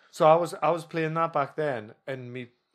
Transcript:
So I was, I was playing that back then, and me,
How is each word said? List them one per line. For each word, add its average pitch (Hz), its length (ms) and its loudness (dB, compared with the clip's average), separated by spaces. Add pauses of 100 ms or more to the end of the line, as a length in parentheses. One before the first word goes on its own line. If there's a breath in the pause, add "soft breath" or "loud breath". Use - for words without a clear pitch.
So - 160 2
I 156 100 10
was, 170 280 0
I 156 80 2
was 170 120 -4
playing 160 300 -4
that 165 180 -2
back 139 240 -4
then, 123 380 -6 (140)
and 127 260 -10
me, 123 140 -12 (280)